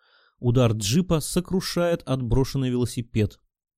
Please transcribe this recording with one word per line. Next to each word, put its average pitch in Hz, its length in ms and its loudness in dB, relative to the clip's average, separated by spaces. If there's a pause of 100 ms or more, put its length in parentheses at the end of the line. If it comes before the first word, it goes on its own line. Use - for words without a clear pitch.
(380)
Удар 120 340 2
джипа 143 480 0
сокрушает 175 840 -2
отброшенный 131 640 0
велосипед. 123 720 -2 (380)